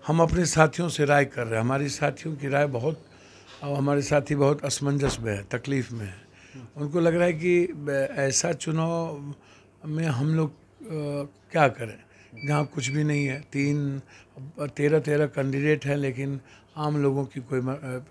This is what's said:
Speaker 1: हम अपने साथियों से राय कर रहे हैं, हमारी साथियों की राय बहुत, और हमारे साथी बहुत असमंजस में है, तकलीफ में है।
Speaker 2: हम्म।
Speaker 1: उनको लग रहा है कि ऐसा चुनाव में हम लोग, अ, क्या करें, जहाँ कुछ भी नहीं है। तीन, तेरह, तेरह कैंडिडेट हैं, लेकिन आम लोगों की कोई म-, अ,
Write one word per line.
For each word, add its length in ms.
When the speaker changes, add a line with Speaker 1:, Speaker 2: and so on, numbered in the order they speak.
Speaker 1:
हम 120
अपने 260
साथियों 440
से 160
राय 200
कर 180
रहे 100
हैं, 80
हमारी 280
साथियों 460
की 120
राय 180
बहुत, 400
और 140
हमारे 240
साथी 340
बहुत 300
असमंजस 560
में 140
है, 80
तकलीफ 480
में 140
है। 100
Speaker 2:
हम्म। 120
Speaker 1:
उनको 220
लग 160
रहा 100
है 80
कि 300
ऐसा 420
चुनाव 800
में 200
हम 300
लोग, 160
अ, 320
क्या 160
करें, 300
जहाँ 180
कुछ 240
भी 140
नहीं 220
है। 160
तीन, 500
तेरह, 380
तेरह 260
कैंडिडेट 600
हैं, 120
लेकिन 420
आम 200
लोगों 280
की 140
कोई 220
म-, 80
अ, 420